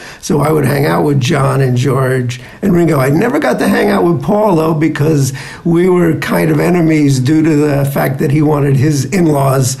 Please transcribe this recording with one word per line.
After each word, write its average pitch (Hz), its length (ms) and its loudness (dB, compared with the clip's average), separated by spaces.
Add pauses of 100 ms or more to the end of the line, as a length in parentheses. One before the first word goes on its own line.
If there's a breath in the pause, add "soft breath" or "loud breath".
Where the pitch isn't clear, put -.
(200 loud breath)
So - 220 -2
I 151 100 0
would 151 140 0
hang 143 200 0
out - 200 0
with 143 160 0
John 135 400 0
and 127 160 0
George 127 640 -2 (200 loud breath)
and 196 140 2
Ringo. 165 240 2
I 131 100 0
never 202 300 0
got 247 200 -2
to 190 100 0
hang 208 200 0
out 202 140 0
with 170 180 0
Paul, 208 340 0
though, 160 180 0
because 151 580 0 (320 loud breath)
we 170 260 2
were 175 260 2
kind 165 340 -2
of 151 100 0
enemies 160 600 2
due 156 240 2
to 156 120 2
the 147 300 0
fact 143 340 -2
that 156 120 0
he 151 100 2
wanted 143 360 2
his 143 280 0
in-laws 139 760 0